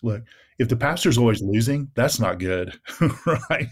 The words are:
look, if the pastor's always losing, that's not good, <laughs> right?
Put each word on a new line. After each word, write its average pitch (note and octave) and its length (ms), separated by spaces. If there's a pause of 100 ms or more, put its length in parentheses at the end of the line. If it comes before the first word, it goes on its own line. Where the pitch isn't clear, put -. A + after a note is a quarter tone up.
look, A2 200 (380)
if A#2+ 80
the B2 80
pastor's C#3+ 420
always A2 240
losing, A#2 520
that's C#3 260
not F2+ 180
good, F#2 400 (100)
<laughs> - 120 (260)
right? C3+ 460